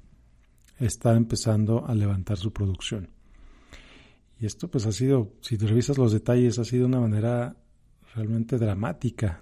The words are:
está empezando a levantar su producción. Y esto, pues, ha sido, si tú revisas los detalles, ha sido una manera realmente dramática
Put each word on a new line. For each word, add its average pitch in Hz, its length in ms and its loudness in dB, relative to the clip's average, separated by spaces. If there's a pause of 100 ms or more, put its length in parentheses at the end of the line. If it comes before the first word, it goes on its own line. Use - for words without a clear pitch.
(800)
está 117 360 2
empezando 113 720 2
a 120 80 -2
levantar 101 440 -2
su 101 140 -4
producción. 98 560 -4 (1300)
Y 113 60 -2
esto, 170 220 -8
pues, 123 180 -2
ha 110 60 0
sido, 120 480 0
si - 160 -4
tú 104 100 -2
revisas 120 300 2
los 123 160 4
detalles, 120 460 2
ha 117 60 -2
sido 123 220 0
una 127 140 2
manera 117 560 -2 (580)
realmente 113 440 -2
dramática 104 840 -2